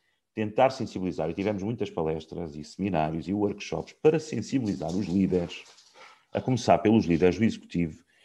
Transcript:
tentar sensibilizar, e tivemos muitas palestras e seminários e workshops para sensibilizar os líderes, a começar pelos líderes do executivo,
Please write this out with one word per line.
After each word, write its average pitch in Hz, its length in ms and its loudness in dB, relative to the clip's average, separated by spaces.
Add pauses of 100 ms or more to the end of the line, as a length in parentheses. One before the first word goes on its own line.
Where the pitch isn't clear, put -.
(340)
tentar 110 360 2
sensibilizar, 92 600 -4
e 85 40 -4
tivemos 98 280 -2
muitas 104 280 -4
palestras 80 680 -6
e 76 80 -12
seminários 80 640 -2
e 95 60 -2
workshops - 680 -4
para 156 180 4
sensibilizar 104 680 -4
os 92 180 -2
líderes, 92 560 0 (680)
a - 80 -4
começar 113 380 4
pelos 107 280 4
líderes 85 320 4
do 110 60 0
executivo, 87 600 -2 (220)